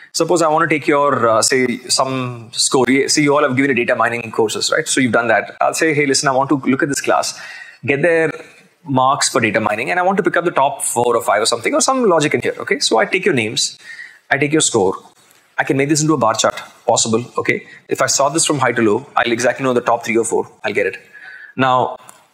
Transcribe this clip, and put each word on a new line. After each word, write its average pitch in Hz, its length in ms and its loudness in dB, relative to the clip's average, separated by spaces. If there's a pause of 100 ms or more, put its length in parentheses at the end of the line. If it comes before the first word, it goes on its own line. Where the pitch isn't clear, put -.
(120)
Suppose 170 300 0
I 160 60 4
want 160 200 2
to 156 40 -2
take 151 140 -2
your, 143 420 2
uh, 110 140 4
say, 127 360 0 (100)
some 127 640 -4
score. - 360 2
You, 135 200 2
see, - 140 0
you 143 120 4
all 147 80 2
have 131 140 0
given 139 160 2
a - 20 -2
data 120 220 0
mining 117 340 -2
courses, 107 400 -2
right? - 160 0
So - 140 0
you've 123 120 2
done 120 160 2
that. 104 320 0
I'll 139 140 0
say, 160 180 2
"Hey, 147 140 0
listen, 135 220 0
I 135 40 2
want 135 180 0
to 156 60 2
look 131 280 0
at 147 40 0
this 139 120 -4
class, - 380 -2 (460)
get 139 180 -2
their 165 280 2 (540)
marks 135 440 2
for - 120 0
data 110 200 2
mining, 110 300 -2
and 180 100 0
I - 20 2
want 190 140 2
to 196 60 0
pick 170 140 0
up 170 80 0
the 175 60 -2
top 139 320 0
four 120 340 0
or 107 60 0
five 107 200 2
or 113 40 0
something, 120 280 -2
or - 60 0
some 262 240 0
logic 156 300 2
in 123 80 0
here," 101 160 -4
okay? - 200 -4
So - 200 0
I 208 60 2
take 190 200 -2
your 196 100 2
names, 120 440 -4 (520)
I 139 80 2
take 147 140 -2
your 156 100 2
score, 95 320 0 (640)
I 139 60 -2
can 139 120 0
make 139 140 0
this 156 120 0
into 156 120 2
a - 20 0
bar 113 180 2
chart, - 260 0 (260)
possible, 117 380 0 (140)
okay? - 280 -2 (220)
If - 140 -2
I 131 40 2
saw 139 240 0
this 156 160 -2
from 151 120 0
high 123 140 0
to 117 100 -2
low, 113 320 2
I'll 120 160 0
exactly 123 320 0
know 131 120 2
the 120 80 0
top 120 220 0
three 113 120 -2
or 113 80 2
four, - 260 -2 (140)
I'll 110 80 -4
get 104 140 0
it. 95 100 -6 (600)
Now, 127 420 2 (360)